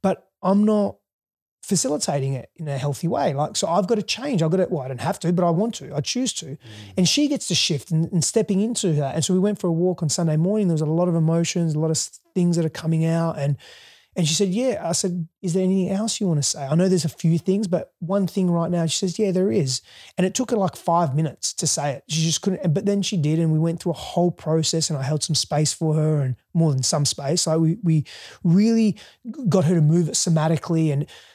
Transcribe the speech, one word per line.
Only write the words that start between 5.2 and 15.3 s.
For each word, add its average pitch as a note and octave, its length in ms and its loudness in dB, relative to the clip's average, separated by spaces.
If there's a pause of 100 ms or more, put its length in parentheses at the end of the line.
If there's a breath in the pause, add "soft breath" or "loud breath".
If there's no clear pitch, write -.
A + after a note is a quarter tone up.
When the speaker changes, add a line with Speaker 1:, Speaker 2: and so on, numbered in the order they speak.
Speaker 1:
but F3 120 2
I E3+ 60 2
want G#3 240 0
to, C#3 200 -12
I D#3 60 -2
choose - 320 -4
to. - 120 -10
Speaker 2:
Mm. C#3 120 -12 (400 loud breath)
Speaker 1:
And F3+ 120 4
she D4 180 2
gets C#4+ 220 -2
to F3+ 60 0
shift - 360 -2
and, D#3+ 200 0
and E3+ 120 2
stepping G#3 380 2
into G#3+ 320 0
that. C#3+ 220 0
And D#3+ 80 0
so F#3 100 0
we F#3 60 4
went G3+ 200 0
for F#3 80 -2
a E3+ 40 0
walk F3 300 0
on D#3 80 0
Sunday D#3+ 280 0
morning. G3 300 2
There E3+ 60 2
was D#3 80 0
a D#3 60 -2
lot E3 200 2
of E3+ 80 0
emotions, E3 600 0
a D3+ 40 -2
lot D#3+ 80 0
of D#3 100 0
s-, - 220 -8 (140)
things F3 220 2
that E3 100 0
are D#3 40 -2
coming E3 360 -2
out. E3 320 0
And, C#3+ 200 -2 (580 loud breath)
and E3 120 2
she D#3+ 60 0
said, G3 160 0
"Yeah." A#3+ 340 -2
I E3+ 100 -2
said, F3 360 -4 (120)